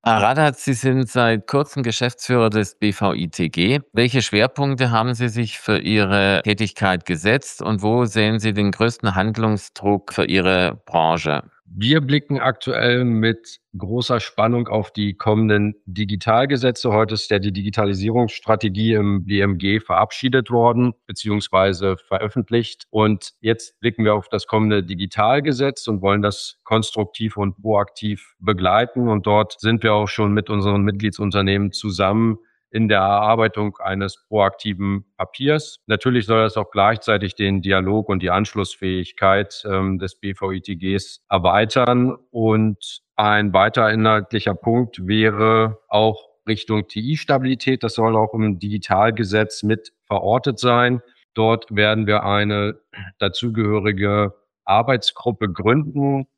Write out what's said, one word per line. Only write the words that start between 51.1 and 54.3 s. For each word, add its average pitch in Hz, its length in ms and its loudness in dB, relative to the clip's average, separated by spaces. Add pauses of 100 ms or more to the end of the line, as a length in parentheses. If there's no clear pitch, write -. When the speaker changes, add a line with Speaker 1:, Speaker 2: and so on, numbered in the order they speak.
Speaker 2:
Dort 110 420 0
werden 107 300 2
wir 104 180 0
eine 104 560 -2 (380)
dazugehörige 104 1160 0 (300)